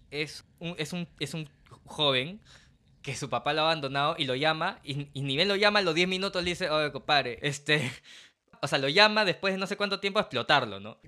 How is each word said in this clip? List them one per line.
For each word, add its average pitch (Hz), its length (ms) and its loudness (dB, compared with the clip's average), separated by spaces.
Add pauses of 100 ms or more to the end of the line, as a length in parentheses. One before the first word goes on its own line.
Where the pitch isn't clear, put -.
(100)
es 147 360 -8 (120)
un, 170 200 -6
es 151 160 -6
un, 175 140 -6 (120)
es 143 140 -6
un 156 160 -8 (360)
joven 147 540 -2 (600)
que 139 120 -8
su 120 160 -8
papá 123 220 -2
lo 156 100 0
ha 156 40 2
abandonado 147 520 0
y 165 60 0
lo 127 120 0
llama, 156 480 0
y, 143 300 -6
y 135 80 -6
ni 139 140 -2
bien 180 140 2
lo 202 80 2
llama, 208 220 4
a - 20 2
los 175 120 2
diez 175 140 2
minutos 190 360 -2
le 175 80 -2
dice, 175 180 -4
"Oye, 151 240 0
compadre", 131 480 0
este, 147 400 0 (420)
<laughs> - 380 -20
o - 60 -4
sea, 156 100 2
lo 135 100 2
llama 208 380 6
después 190 280 0
de 190 60 -4
no 190 80 -4
sé 196 80 -4
cuánto 202 240 -2
tiempo 202 200 -2
a - 20 4
explotarlo, 120 580 2
¿no? 104 180 -16 (100)